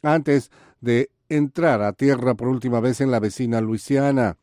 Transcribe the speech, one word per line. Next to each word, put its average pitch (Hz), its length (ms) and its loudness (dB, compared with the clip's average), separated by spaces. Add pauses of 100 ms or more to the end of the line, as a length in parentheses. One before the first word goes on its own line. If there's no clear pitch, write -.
antes 147 480 2 (300)
de 120 300 0 (180)
entrar 147 540 0
a 104 100 -2
tierra 127 420 2
por 120 140 -4
última 120 320 -2
vez 123 200 -2
en 135 120 0
la 117 80 0
vecina 113 400 -2
Luisiana. 123 840 0